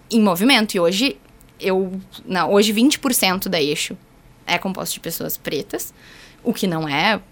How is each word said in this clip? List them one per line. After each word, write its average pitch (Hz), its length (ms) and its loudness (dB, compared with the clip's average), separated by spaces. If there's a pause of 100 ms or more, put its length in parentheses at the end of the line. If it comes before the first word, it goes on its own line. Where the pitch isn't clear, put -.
(100)
em 233 100 2
movimento. 214 540 4
E 190 60 0
hoje, 190 360 2 (420)
eu, 190 400 -2 (280)
não, 180 260 -2
hoje 208 200 4
vinte 233 260 4
por 262 140 0
cento 190 360 0
da 180 120 0
Eixo 151 360 -2 (500)
é 170 120 0
composto 185 360 -6
de - 60 -12
pessoas 160 360 -8
pretas, - 560 -8 (500)
o 233 120 -2
que - 120 -4
não 160 220 -2
é, 180 320 0 (120)